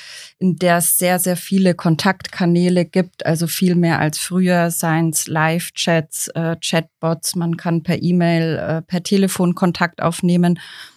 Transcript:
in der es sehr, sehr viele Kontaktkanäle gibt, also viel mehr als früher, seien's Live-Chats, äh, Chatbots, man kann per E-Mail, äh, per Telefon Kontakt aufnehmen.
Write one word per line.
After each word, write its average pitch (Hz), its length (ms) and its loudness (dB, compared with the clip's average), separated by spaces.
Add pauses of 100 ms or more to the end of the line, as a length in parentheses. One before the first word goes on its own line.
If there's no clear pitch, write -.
(380)
in 185 180 2
der 175 220 2
es - 200 0
sehr, 180 220 2
sehr 180 160 0
viele 190 380 2
Kontaktkanäle 175 1120 0
gibt, - 380 -4
also 165 220 0
viel 175 300 2
mehr 170 240 2
als 151 180 -2
früher, 180 540 0
seien's 165 560 0
Live-Chats, 160 1000 -2
äh, 165 320 -4
Chatbots, - 760 -4
man 170 200 -2
kann 165 280 -2
per - 180 -2
E-Mail, 165 540 2
äh, 160 260 -4
per 175 220 -6
Telefon 190 500 2
Kontakt 175 480 -2
aufnehmen. 175 560 2 (380)